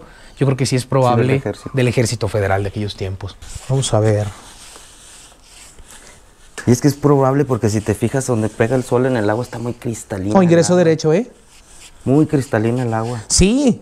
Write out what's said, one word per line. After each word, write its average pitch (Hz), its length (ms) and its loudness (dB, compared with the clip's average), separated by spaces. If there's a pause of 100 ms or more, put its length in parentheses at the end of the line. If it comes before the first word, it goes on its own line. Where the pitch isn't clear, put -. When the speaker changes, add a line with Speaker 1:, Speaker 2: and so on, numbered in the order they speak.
(380)
Speaker 1:
yo 135 100 0
creo 135 100 0
que 131 80 0
sí 127 100 0
es 127 60 0
Speaker 2:
Sí, - 60 -8
del - 20 -10
Speaker 1:
probable 127 460 2
Speaker 2:
ejército. 123 380 -6
Speaker 1:
del 127 140 2
ejército 117 400 -2
federal 98 360 0
de 98 60 -4
aquellos 104 280 -8
tiempos. 92 400 -8 (320)
Vamos 135 240 -2
a 110 80 2
ver. 104 260 2 (2500)
Speaker 2:
Y 117 60 4
es 127 100 2
que 151 60 4
es 135 80 2
probable 139 500 2
porque 120 240 0
si 104 120 0
te 104 140 0
fijas 127 320 -2
donde 110 220 0
pega 117 260 0
el 127 80 0
sol 127 220 0
en 131 120 0
el 104 120 0
agua 110 140 -2
está 117 160 -12
muy 120 140 -6
cristalina 107 640 -6
Speaker 1:
Oh, 190 60 4
ingreso 170 300 4
Speaker 2:
el 180 60 4
agua. - 40 4
Speaker 1:
derecho, 156 300 2
¿eh? 226 180 -2 (720)
Speaker 2:
Muy 143 220 4
cristalina 120 560 0
el 117 100 -4
agua. 113 340 -4
Speaker 1:
Sí, 226 540 2